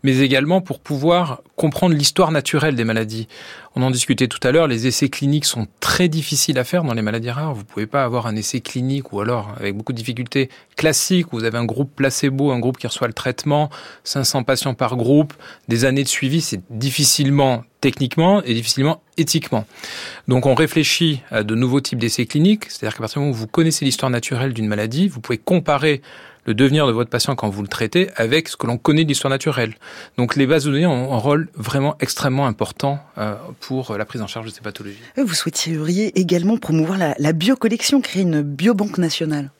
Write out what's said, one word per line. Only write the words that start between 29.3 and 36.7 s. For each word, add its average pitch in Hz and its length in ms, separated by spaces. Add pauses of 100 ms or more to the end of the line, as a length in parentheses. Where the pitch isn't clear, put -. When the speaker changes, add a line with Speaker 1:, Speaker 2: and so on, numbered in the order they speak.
Speaker 1:
naturelle. 123 440 (420)
Donc 123 180
les 139 120
bases 143 180
de 147 60
données 147 160
ont 135 260
un 120 60
rôle 143 360
vraiment 135 460
extrêmement 139 460
important, 139 540 (180)
euh, 107 160 (260)
pour 131 380
la 107 80
prise 113 160
en 104 60
charge 113 180
de 110 40
ces - 120
pathologies. 101 340 (220)
Speaker 2:
Et 277 40
vous 185 120
souhaiteriez 165 840
également 185 380
promouvoir 160 400